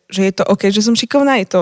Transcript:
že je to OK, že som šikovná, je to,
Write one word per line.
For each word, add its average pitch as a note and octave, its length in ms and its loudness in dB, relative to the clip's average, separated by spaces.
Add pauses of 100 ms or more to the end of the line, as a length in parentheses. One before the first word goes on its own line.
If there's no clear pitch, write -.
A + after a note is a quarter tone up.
že F#3+ 160 -2
je F#3+ 100 0
to F#3 100 -4
OK, - 240 0
že G3+ 140 0
som A3+ 120 0
šikovná, C4+ 440 0
je F#3+ 100 -2
to, F#3 140 0